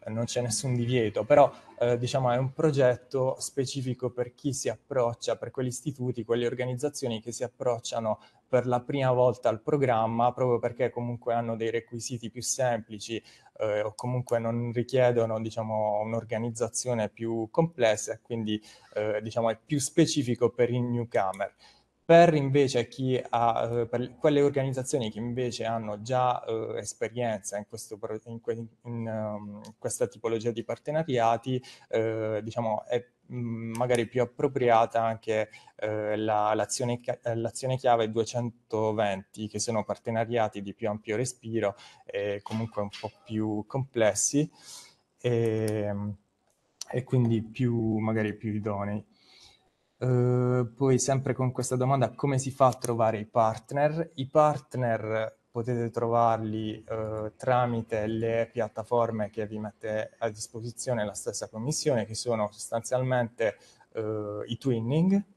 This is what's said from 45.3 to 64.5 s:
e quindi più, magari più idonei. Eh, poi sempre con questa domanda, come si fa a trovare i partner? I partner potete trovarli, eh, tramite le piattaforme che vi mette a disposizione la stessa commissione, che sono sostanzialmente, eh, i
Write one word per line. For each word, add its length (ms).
e 140
quindi 360
più, 580
magari 360
più 180
idonei. 540
Eh, 720
poi 240
sempre 360
con 180
questa 240
domanda, 380
come 240
si 120
fa 180
a 40
trovare 460
i 80
partner? 880
I 140
partner 1120
potete 400
trovarli, 920
eh, 540
tramite 720
le 440
piattaforme 800
che 180
vi 120
mette 580
a 140
disposizione 760
la 80
stessa 360
commissione, 580
che 80
sono 360
sostanzialmente, 1080
eh, 540
i 100